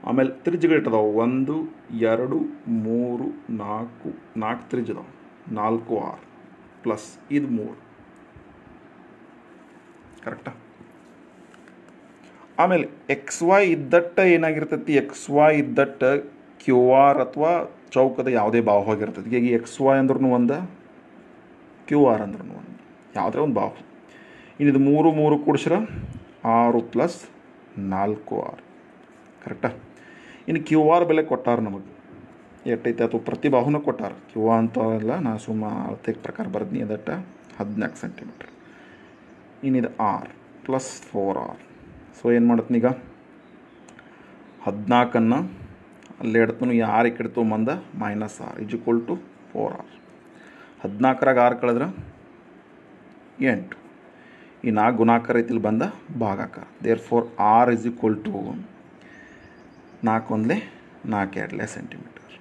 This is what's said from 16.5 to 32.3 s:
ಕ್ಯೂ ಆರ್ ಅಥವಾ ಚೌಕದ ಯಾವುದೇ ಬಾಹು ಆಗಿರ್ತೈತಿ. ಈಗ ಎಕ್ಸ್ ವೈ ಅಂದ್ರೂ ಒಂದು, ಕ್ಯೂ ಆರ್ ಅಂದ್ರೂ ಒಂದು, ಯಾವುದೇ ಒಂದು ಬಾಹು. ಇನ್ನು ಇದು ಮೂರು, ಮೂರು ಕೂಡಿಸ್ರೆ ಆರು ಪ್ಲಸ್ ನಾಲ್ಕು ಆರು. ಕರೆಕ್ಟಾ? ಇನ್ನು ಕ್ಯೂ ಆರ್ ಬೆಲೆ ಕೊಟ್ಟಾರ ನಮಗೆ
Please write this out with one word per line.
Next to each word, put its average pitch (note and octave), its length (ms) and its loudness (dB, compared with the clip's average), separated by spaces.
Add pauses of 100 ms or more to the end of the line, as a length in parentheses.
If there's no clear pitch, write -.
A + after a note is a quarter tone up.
ಕ್ಯೂ B2+ 140 6 (260)
ಆರ್ C#3 200 6
ಅಥವಾ D3 260 0 (440)
ಚೌಕದ C3 420 2
ಯಾವುದೇ A2 320 4
ಬಾಹು G2+ 240 4
ಆಗಿರ್ತೈತಿ. G2+ 460 -6
ಈಗ A#2+ 100 2 (100)
ಎಕ್ಸ್ - 260 -8
ವೈ C3+ 180 6
ಅಂದ್ರೂ C3 260 2 (100)
ಒಂದು, B2 180 2 (1300)
ಕ್ಯೂ D3 120 4 (120)
ಆರ್ G#2+ 140 0
ಅಂದ್ರೂ - 180 -10 (160)
ಒಂದು, - 120 -18 (460)
ಯಾವುದೇ F#2+ 280 -2
ಒಂದು B2 120 -2
ಬಾಹು. - 180 -4 (840)
ಇನ್ನು D3 140 4
ಇದು C3+ 80 4 (100)
ಮೂರು, D3+ 180 6 (120)
ಮೂರು D3+ 240 4
ಕೂಡಿಸ್ರೆ D3 340 2 (800)
ಆರು A#2+ 220 4 (140)
ಪ್ಲಸ್ C3+ 240 0 (760)
ನಾಲ್ಕು G#2+ 400 -4 (140)
ಆರು. - 160 -16 (800)
ಕರೆಕ್ಟಾ? - 260 -4 (800)
ಇನ್ನು D#3+ 120 -2 (100)
ಕ್ಯೂ D#3 100 6 (140)
ಆರ್ F3 160 6
ಬೆಲೆ D#3 200 4
ಕೊಟ್ಟಾರ A#2+ 360 0
ನಮಗೆ G2 260 -10 (800)